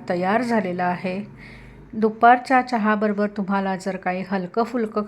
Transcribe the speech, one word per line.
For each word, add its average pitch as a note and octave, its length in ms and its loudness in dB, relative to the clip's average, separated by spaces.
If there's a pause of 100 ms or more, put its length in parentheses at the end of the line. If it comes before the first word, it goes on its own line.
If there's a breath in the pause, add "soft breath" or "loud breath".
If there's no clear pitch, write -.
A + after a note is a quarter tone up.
तयार F#3 320 0
झालेला F#3 440 0
आहे. F3+ 340 -2 (760 loud breath)
दुपारच्या A#3 680 4
चहाबरोबर G#3+ 680 0 (100)
तुम्हाला G3 380 -2
जर F#3 220 -6
काही F#3 320 -4
हलकं G3 340 -2
फुलकं A3 440 -4